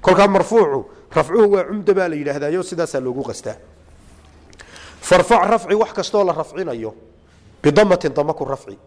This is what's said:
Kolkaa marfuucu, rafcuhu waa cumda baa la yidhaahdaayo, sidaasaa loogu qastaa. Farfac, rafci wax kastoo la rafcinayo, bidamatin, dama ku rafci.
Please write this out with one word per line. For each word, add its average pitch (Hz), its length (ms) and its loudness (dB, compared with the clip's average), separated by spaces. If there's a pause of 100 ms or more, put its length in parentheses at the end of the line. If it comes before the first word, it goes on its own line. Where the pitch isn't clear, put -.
Kolkaa 185 280 4
marfuucu, 190 560 2 (300)
rafcuhu 196 380 2
waa 190 120 2
cumda 196 300 0
baa 185 140 0
la 160 80 -4
yidhaahdaayo, 147 460 -4
sidaasaa 170 380 -6
loogu 127 220 -6
qastaa. 110 320 -10 (1500)
Farfac, 180 500 4
rafci 220 240 0
wax 214 180 -2
kastoo 202 320 -2
la 180 80 0
rafcinayo, 143 640 -8 (680)
bidamatin, 175 520 2
dama 151 200 -2
ku 147 100 -8
rafci. 127 420 -12